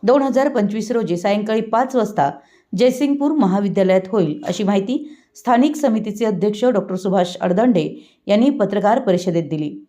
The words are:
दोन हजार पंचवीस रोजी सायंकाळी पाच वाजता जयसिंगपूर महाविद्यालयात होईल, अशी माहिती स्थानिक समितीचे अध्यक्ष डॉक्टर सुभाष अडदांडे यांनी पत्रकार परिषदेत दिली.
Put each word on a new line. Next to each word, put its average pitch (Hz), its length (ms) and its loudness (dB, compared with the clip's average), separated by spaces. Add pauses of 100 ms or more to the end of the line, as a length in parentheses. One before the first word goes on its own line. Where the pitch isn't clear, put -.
दोन 254 200 4
हजार 269 260 2
पंचवीस 214 420 -2
रोजी 190 260 -2
सायंकाळी 208 440 -2
पाच 233 360 0
वाजता 208 340 0 (420)
जयसिंगपूर 269 600 0
महाविद्यालयात 190 760 2
होईल, 170 360 0
अशी 185 200 -4
माहिती 196 320 0 (400)
स्थानिक 262 400 2
समितीचे 220 480 -2
अध्यक्ष 208 400 -2
डॉक्टर 208 300 0
सुभाष 185 460 -2
अडदांडे 190 440 2 (420)
यांनी 220 240 4
पत्रकार 208 480 0
परिषदेत 175 520 0
दिली. 151 200 -4 (180)